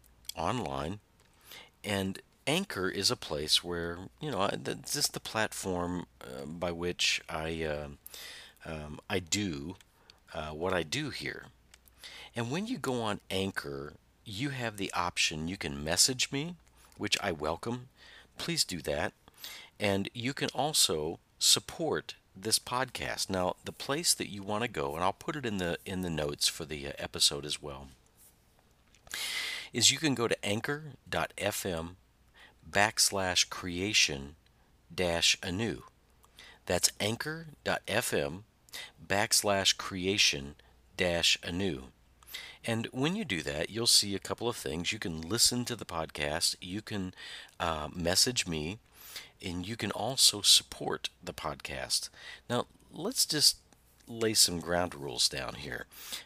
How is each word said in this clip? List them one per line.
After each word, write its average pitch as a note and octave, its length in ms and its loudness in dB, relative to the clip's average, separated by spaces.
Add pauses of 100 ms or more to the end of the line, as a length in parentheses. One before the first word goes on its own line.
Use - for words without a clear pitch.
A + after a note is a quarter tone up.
(360)
online. E2 640 -2 (840)
And G2 360 0 (280)
Anchor C3+ 420 2
is G2 220 2
a B2 40 2
place - 480 0
where, E2+ 360 -4 (200)
you D3 120 -4
know, F#2+ 100 0
I, - 200 2
that's - 320 -4
just C#3+ 200 0
the B2+ 60 -6
platform, F2+ 880 -2 (140)
uh, C2 240 -10
by E2+ 260 -2
which E2+ 580 0
I, D#2+ 340 -4
uh, D2 240 -2 (800)
um, D2+ 340 -8 (100)
I F#2+ 100 2
do, F2 560 -2 (580)
uh, D2+ 160 -6
what E2 240 0
I F2 80 4
do C3 300 -2
here. - 340 -8 (920)
And A#2 140 -2
when F3+ 160 0
you A3+ 140 -4
go B2+ 220 0
on G#2 180 0 (100)
Anchor, D2 640 -2 (320)
you A2+ 240 -4
have A#2 280 -4
the G2 160 -2
option, E2 540 0
you F#2 80 -2
can D2 280 -6
message A#2+ 480 2
me, D#3+ 240 -4 (420)
which G2+ 240 0
I G2+ 100 0
welcome. E2+ 580 -4 (480)
Please E3 260 0
do E2 180 -2
that. D2+ 320 0 (640)
And G2 340 2
you A#2+ 200 -4
can C3+ 200 -2
also F#2+ 680 2 (200)
support - 760 2 (200)
this G2+ 240 2
podcast. B2 720 -2
Now, F#2 260 2 (100)
the - 60 -6
place D3+ 420 0
that - 160 -2
you G2+ 120 -8
wanna G#2 260 0
go, D2+ 280 -2
and E2+ 80 0
I'll F#2+ 100 2
put - 220 -6
it C3 100 -6
in G#2 120 0
the, F2 280 0
in F#2 160 -2
the F2+ 80 -2
notes D2+ 380 0
for - 160 -2
the, C#2+ 240 -6
uh, C#2+ 100 -6
episode D2 480 0
as D2 160 -4
well, C#2 280 -10 (1800)
is A#2 180 8
you C#3 60 0
can D3 180 4
go A#2 120 2
to - 180 2
anchor C#3 480 -2 (160)
dot - 280 0
F - 280 0
M E2+ 320 -2 (720)
backslash G2 800 4
creation F2 840 0 (580)
dash E2+ 500 2
anew. F#2 400 -2 (800)
That's F2 340 4
anchor D3+ 480 -4 (160)
dot F#2 240 2
F A2+ 260 0
M E2+ 320 0 (600)
backslash G2 720 4
creation F2+ 800 2 (400)
dash F2 480 4
anew. E2+ 420 -2 (800)
And A2+ 260 -2
when C#3+ 240 0
you A3 100 -4
do F#2+ 160 -2
that, D2 300 -2
you'll A2+ 160 0
see G2+ 280 6
a F#2 40 -2
couple - 280 -4
of A#2+ 80 0
things. - 380 -2
You A2 60 -4
can D#2+ 220 -4
listen A#2 440 2
to A#2+ 100 -4
the F#2 100 -10
podcast, D#2 760 -2
you F#2 200 -6
can, F#2+ 320 -4 (460)
uh, D#2 340 0
message F2+ 540 4
me, E2 300 -4 (640)
and F2+ 240 -4
you A2+ 80 -4
can G#2+ 160 -2
also A2 500 4
support - 680 4 (120)
the - 120 -8
podcast. C#2 760 -4 (400)
Now, A#2+ 180 0 (260)
let's G3 320 0
just - 320 6 (500)
lay A2+ 260 0
some F2 260 6
ground E2+ 360 0
rules C#2 320 0
down - 280 -2
here. - 320 -8 (380)